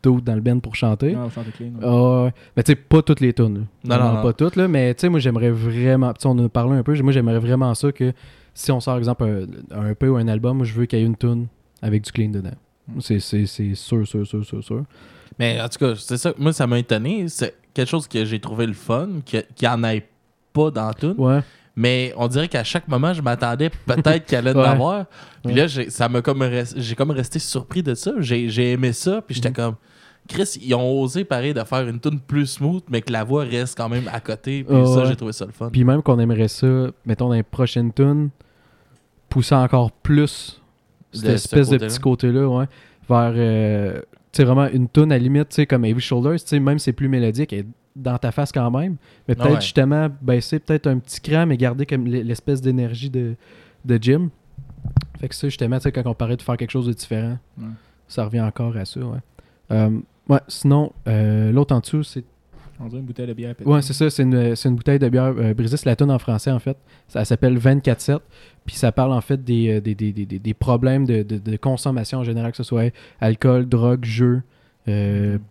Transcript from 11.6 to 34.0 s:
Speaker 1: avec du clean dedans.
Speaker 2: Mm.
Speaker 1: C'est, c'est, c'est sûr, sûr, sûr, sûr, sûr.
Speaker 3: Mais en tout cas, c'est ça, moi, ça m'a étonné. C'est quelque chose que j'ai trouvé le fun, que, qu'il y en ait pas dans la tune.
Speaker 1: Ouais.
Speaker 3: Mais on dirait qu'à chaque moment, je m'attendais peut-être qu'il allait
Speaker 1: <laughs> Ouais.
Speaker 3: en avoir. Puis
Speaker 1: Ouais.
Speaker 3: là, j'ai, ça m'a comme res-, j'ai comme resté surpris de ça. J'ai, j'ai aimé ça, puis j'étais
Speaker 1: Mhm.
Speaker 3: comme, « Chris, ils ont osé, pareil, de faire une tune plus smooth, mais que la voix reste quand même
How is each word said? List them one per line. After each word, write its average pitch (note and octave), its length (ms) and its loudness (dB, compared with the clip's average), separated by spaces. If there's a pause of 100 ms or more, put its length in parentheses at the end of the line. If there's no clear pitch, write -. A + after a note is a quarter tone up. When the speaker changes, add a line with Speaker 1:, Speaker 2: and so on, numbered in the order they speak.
Speaker 1:
avec G#2+ 220 0
du - 80 -14
clean G#2+ 180 0
dedans. G2 200 -6 (380)
Speaker 2:
Mm. B2 120 -8
Speaker 1:
C'est, G#2+ 200 0
c'est, G#2 260 0
c'est G2+ 300 -4
sûr, A2 320 -2
sûr, G#2 180 -4
sûr, G#2 180 -6
sûr, G#2+ 200 -10
sûr. A#2 180 -6 (560)
Speaker 3:
Mais A#2 220 0
en A#2 80 -6
tout - 100 -12
cas, B2+ 180 0
c'est B2 220 -6
ça, E3+ 180 -2
moi, D3+ 160 0
ça C#3+ 140 0
m'a A#2+ 120 2
étonné. B2+ 500 -2
C'est - 260 -6 (180)
quelque B2+ 160 -2
chose D#3+ 200 -4
que A2 160 -2
j'ai A2 160 -4
trouvé A2+ 260 -4
le A2 60 -4
fun, B2 360 -4 (160)
que, - 140 -4 (160)
qu'il - 120 -2
y - 20 4
en A#2 160 0
ait A2 220 -2 (460)
pas D3+ 200 2
dans A2 160 -4
la A2 60 -6
tune. D#3+ 220 -4
Speaker 1:
Ouais. C3+ 240 2 (360)
Speaker 3:
Mais B2+ 400 0
on A#2+ 100 -2
dirait C#3+ 220 0
qu'à A#2+ 160 -4
chaque - 240 -6
moment, D3 260 0
je D#3+ 80 -6
m'attendais B2 480 -2 (160)
peut-être D#3 400 2
qu'il C3+ 100 0
allait B2 160 2
Speaker 1:
<laughs> - 20 2
Ouais. C3+ 60 6
Speaker 3:
en C3 120 6
avoir. E3+ 340 0 (380)
Puis B2 100 -2
Speaker 1:
Ouais. C3 60 4
Speaker 3:
là, D#3+ 80 4
j'ai, C3+ 200 -4
ça A#2+ 200 -2
m'a B2 120 0
comme C3+ 220 0
res-, B2 340 -2
j'ai A#2 200 -4
comme C#3+ 160 0
resté C3 260 -4
surpris D3+ 440 -6
de C#3 120 -2
ça. F#3+ 240 -6
J'ai, A#2+ 320 0
j'ai B2 220 0
aimé B2+ 200 0
ça, G3 300 -2
puis - 140 -10
j'étais A#2+ 140 -2
Speaker 1:
Mhm. C3 40 -8
Speaker 3:
comme, « A#2 200 -4 (540)
Chris, G3 320 -4
ils B2 140 0
ont B2+ 260 0
osé, C3+ 240 -4
pareil, C#3 300 -2
de A2+ 100 -2
faire B2+ 240 -4
une A#2 120 -8
tune D3 200 -2
plus C#3+ 260 -2
smooth, D3 440 -2
mais A#2+ 100 0
que A#2 120 -8
la A2+ 120 -2
voix C#3 200 0
reste A#2+ 340 -4
quand A#2 100 -4
même A#2+ 240 -4